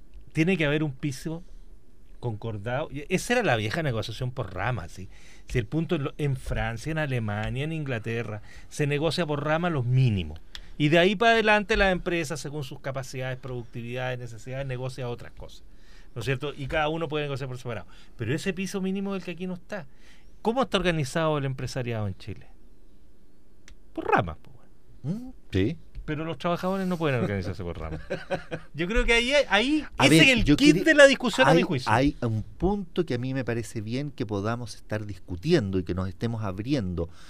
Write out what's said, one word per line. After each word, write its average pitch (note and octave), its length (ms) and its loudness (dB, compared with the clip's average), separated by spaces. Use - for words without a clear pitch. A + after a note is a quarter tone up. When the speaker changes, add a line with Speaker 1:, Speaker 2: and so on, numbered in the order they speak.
Speaker 1:
tiene F3 240 2
que D#3 80 2
haber D3+ 180 2
un D3 80 -2
piso D#3 500 -6
concordado. A2+ 720 -4
Y C3+ 180 -10
esa F#3+ 240 0
era B3 100 2
la C#3+ 120 4
vieja A2 280 0
negociación A#2+ 480 -2
por G2 240 -6
ramas, F#2+ 360 -2
¿sí? F#2 160 -12
Si B2+ 120 0
el A2 80 -2
punto E3 280 0
en C#3 100 0
lo, D3+ 120 -4
en C#3 180 0
Francia, A2+ 560 -4
en D#3+ 60 -2
Alemania, A2+ 640 -2
en D#3 100 -2
Inglaterra, A2+ 680 -4
se D3 180 0
negocia D3+ 400 2
por C#3+ 180 0
rama E3 240 2
los C#3 160 0
mínimos. A2+ 540 4
Y D3 120 4
de E3 80 8
ahí F#3+ 180 6
para A3+ 180 6
adelante G#3+ 440 4
la G3 140 6
empresa, E3+ 460 0
según D3 260 -6
sus - 160 -10
capacidades, C3 580 -6
productividades, B2 800 -6
necesidades, B2 480 -8
negocia B2+ 420 -6
otras A#2+ 260 -8
cosas, - 300 -14
¿no A#2+ 60 -8
es G#2 40 -6
cierto? C3+ 320 -2
Y C#3+ 100 -8
cada D#3 220 2
uno E3 180 -2
puede D3 180 -2
negociar C#3 220 -4
por B2 120 -8
separado. A2+ 260 -6
Pero A2+ 160 -2
ese - 180 -2
piso F#3+ 300 -4
mínimo G3 320 -2
del F#3 100 -6
que F3+ 80 -8
aquí E3+ 140 -8
no F3+ 80 -4
está. F3 320 -10
¿Cómo A#3+ 220 2
está - 140 2
organizado D#3+ 600 2
el C#3 80 0
empresariado B2 600 -2
en F#2 100 -4
Chile? - 300 -10
Por F4 200 -4
ramas, F3+ 280 2
po, - 100 -14
bueno. E3+ 160 -2
Speaker 2:
Mm, B3+ 120 -10
sí. G#2+ 260 2
Speaker 1:
Pero D3+ 200 -4
los D#3+ 140 -4
trabajadores F#3 480 0
no F3+ 120 0
pueden C#3+ 220 2
organizarse F#2+ 440 -2
por E2+ 160 -6
ramas. D#2+ 200 -6
Speaker 2:
<laughs> - 380 -10
Speaker 1:
Yo D#3+ 120 -2
creo A#3 180 4
que A#3 80 4
ahí, A#3+ 200 4
ahí C4 340 4
Speaker 2:
A - 80 6
Speaker 1:
ese D4+ 120 10
Speaker 2:
ver, D#4+ 80 12
Speaker 1:
es C4+ 80 8
el A3 100 6
Speaker 2:
yo D3 120 8
Speaker 1:
kit C#4 200 8
Speaker 2:
quería, F#4+ 80 2
Speaker 1:
de D#4+ 100 8
la C#4+ 140 12
discusión, B3+ 400 4
a C#3+ 60 8
mi E3 40 10
Speaker 2:
hay, F3 60 6
Speaker 1:
juicio. C3+ 280 0
Speaker 2:
hay C3+ 300 4
un A2 220 0
punto F#3 640 -2
que C3 80 -2
a - 20 0
mí C3 160 -2
me C3+ 100 -2
parece A#2 380 -4
bien B2+ 300 -4
que - 120 -4
podamos G#2+ 520 -2
estar G#2+ 320 -6
discutiendo G2 720 0
y F2+ 40 0
que F2+ 120 -2
nos F#2 120 -2
estemos A2 360 -4
abriendo, F#2+ 680 -2